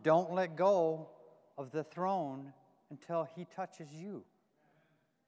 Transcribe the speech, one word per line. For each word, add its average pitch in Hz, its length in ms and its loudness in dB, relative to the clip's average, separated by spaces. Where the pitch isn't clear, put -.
don't 165 300 4
let 180 220 0
go 160 540 4
of 131 140 -10
the 151 120 -4
throne 147 680 -4
until 165 320 -4
he 170 220 -12
touches 175 460 -12
you. 160 320 -12